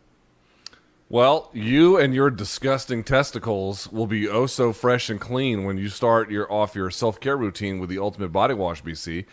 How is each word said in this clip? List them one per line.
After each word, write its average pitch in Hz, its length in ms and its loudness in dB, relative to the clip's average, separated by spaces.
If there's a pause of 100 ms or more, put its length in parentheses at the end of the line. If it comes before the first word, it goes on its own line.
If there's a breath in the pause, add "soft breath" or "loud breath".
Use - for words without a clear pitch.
(1080 loud breath)
Well, 135 420 4
you 139 460 4
and 139 160 4
your 135 160 4
disgusting 123 720 -4
testicles 104 880 -2
will 110 160 -2
be 107 200 0
oh 113 180 2
so 123 260 0
fresh 123 380 0
and 104 100 -4
clean 123 440 -2
when 98 140 -2
you 101 120 -4
start 113 420 2
your, 104 200 -4
off 104 240 0
your 92 160 -4
self-care 127 460 -2
routine 98 420 -4
with 92 100 -6
the 92 100 -6
Ultimate 101 300 -4
Body 104 240 2
Wash, 90 280 -4
B 82 140 -10
C. 85 380 -8